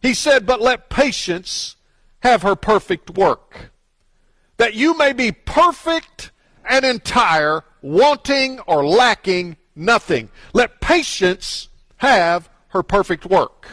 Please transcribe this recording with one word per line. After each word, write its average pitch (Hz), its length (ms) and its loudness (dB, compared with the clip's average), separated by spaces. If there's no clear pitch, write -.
he 247 120 0
said, 262 320 0
"But 240 160 0
let 240 280 -2
patience - 880 -4
have 240 220 2
her 190 140 0
perfect - 560 -2
work, - 600 -2
that 226 160 0
you 302 240 0
may 285 160 2
be 240 180 -2
perfect - 1000 -2
and 262 160 0
entire, 165 800 0
wanting 262 800 0
or 151 240 0
lacking 180 680 0
nothing." 170 540 -2
Let - 280 -2
patience - 880 -2
have 175 520 0
her 190 140 -2
perfect 185 420 -2
work. 180 460 -2